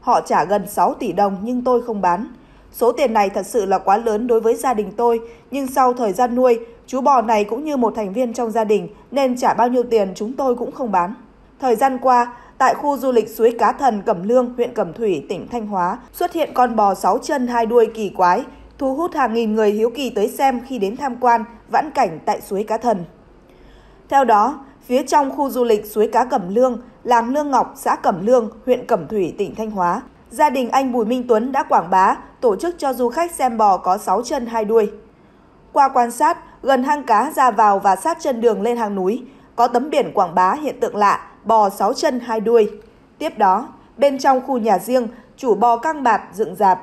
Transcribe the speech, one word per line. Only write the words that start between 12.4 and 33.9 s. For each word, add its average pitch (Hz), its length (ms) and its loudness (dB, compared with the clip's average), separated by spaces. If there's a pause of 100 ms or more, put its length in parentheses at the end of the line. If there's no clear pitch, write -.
tại 262 160 2
khu 285 240 -2
du 262 140 -2
lịch 233 180 2
suối 240 300 2
Cá 220 120 4
Thần, 240 340 0
Cẩm 190 220 -2
Lương, 247 300 2
huyện 240 160 -2
Cẩm 180 200 -4
Thủy, 185 360 -4
tỉnh 165 220 -8
Thanh 226 160 -6
Hóa, 190 300 -2 (160)
xuất 349 200 -4
hiện 311 200 -2
con 247 220 2
bò 202 180 4
sáu 277 240 0
chân 269 300 -2
hai 233 180 0
đuôi 226 280 4
kỳ 208 160 -6
quái, 185 340 2 (340)
thu 269 180 -2
hút 349 180 -4
hàng 262 200 0
nghìn 226 220 0
người 214 160 4
hiếu 220 180 0
kỳ 262 200 -6
tới 214 200 -2
xem 262 380 0
khi 262 120 -8
đến 202 180 -4
tham 269 180 -6
quan, 233 280 2 (260)
vãn 277 220 -2
cảnh 175 340 -2
tại - 160 -2
suối 202 220 -6
Cá 220 140 -4
Thần. 214 280 -2 (1040)
Theo 277 140 4
đó, 233 420 2 (220)
phía 254 160 0
trong 277 280 0
khu 277 180 -4
du 240 140 -2
lịch 214 220 2
suối 220 220 0
Cá 240 180 2
Cẩm 202 300 -4
Lương, 247 260 2 (220)
làng 233 300 2
Lương 294 180 -2
Ngọc, 233 240 0
xã - 200 -2
Cẩm 202 300 -2
Lương, 233 240 2 (160)
huyện 247 200 -2
Cẩm 180 220 -2
Thủy, 190 300 -4
tỉnh 175 180 -6
Thanh 220 160 -8
Hóa, 185 300 -2 (280)
gia 294 200 0
đình 254 200 -2
anh 269 220 0
Bùi 240 140 0
Minh 247 220 -2
Tuấn 240 240 2
đã 277 120 -2
quảng 214 260 0
bá, 190 260 4 (260)
tổ 220 140 2
chức 339 220 -6
cho 269 160 -2
du 240 160 -2
khách 339 220 -2
xem 254 260 -2
bò 202 200 4
có 185 200 0